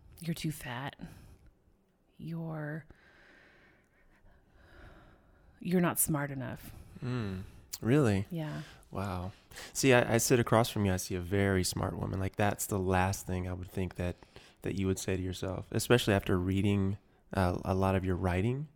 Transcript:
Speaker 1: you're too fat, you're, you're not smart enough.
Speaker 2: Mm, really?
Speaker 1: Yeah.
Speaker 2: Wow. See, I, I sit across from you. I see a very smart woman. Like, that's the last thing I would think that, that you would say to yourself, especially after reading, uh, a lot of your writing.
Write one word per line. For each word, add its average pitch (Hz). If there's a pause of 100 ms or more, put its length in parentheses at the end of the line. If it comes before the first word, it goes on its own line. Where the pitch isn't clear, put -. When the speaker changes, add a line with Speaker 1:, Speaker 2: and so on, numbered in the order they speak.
(200)
Speaker 1:
you're 165
too 156
fat, 131 (1200)
you're, 160 (2750)
you're 180
not 170
smart 143
enough. - (340)
Speaker 2:
Mm, 107 (400)
really? 110
Speaker 1:
Yeah. 156 (300)
Speaker 2:
Wow. 95 (400)
See, 135
I, 117
I -
sit 120
across 117
from 104
you. 95
I 92
see -
a 90
very 95
smart -
woman. 101
Like, 95
that's 101
the 101
last 92
thing 92
I 92
would 90
think 90
that, 87 (480)
that 92
you 95
would 95
say 95
to 92
yourself, 92
especially 120
after 98
reading, 98 (360)
uh, 92
a 95
lot 95
of 92
your 92
writing. 95